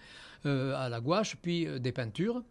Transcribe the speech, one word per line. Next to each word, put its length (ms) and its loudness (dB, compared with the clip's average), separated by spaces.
euh, 320 2
à 100 0
la 140 -2
gouache, 340 2
puis, 300 0
euh, 120 -4
des 140 0
peintures, 580 0